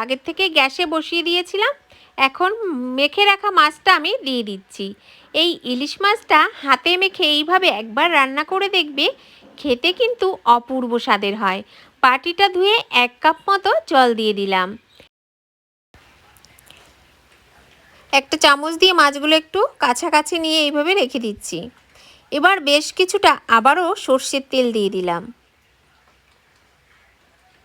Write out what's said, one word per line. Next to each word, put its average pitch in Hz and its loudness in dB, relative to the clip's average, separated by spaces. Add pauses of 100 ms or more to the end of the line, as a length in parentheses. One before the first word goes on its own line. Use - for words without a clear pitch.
আগের 262 -6
থেকে 339 -4 (120)
গ্যাসে 269 0 (100)
বসিয়ে 320 -4
দিয়েছিলাম। 381 -2 (540)
এখন 359 -2 (460)
মেখে 294 0
রাখা 403 -2
মাছটা 349 2
আমি 330 -4 (120)
দিয়ে 254 -4
দিচ্ছি। 196 -12 (480)
এই 330 2 (220)
ইলিশ 262 -6 (100)
মাছটা 415 2 (220)
হাতে 285 0 (100)
মেখে 370 -2 (100)
এইভাবে 349 0 (140)
একবার 226 -2 (100)
রান্না 269 0
করে 381 -2 (100)
দেখবে, 294 -2 (520)
খেতে 285 -2 (100)
কিন্তু 453 0 (280)
অপূর্ব 240 -4 (140)
স্বাদের 208 0
হয়। 196 -2 (420)
বাটিটা 339 2 (100)
ধুয়ে 392 2 (280)
এক 247 -4 (120)
কাপ 320 2
মতো 381 0 (200)
জল 262 4 (100)
দিয়ে 214 0
দিলাম। 190 -2 (3500)
একটা 277 0
চামচ 294 2
দিয়ে 381 4
মাছগুলো 285 2
একটু 370 -6 (240)
কাছাকাছি 302 0
নিয়ে 320 -2
এইভাবে 294 0 (100)
রেখে 262 -4
দিচ্ছি। 208 -10 (720)
এবার 330 2 (140)
বেশ 294 2 (120)
কিছুটা 370 2 (260)
আবারও 302 2 (180)
সর্ষের 269 0
তেল 262 0 (100)
দিয়ে 202 0
দিলাম, 175 -4 (2500)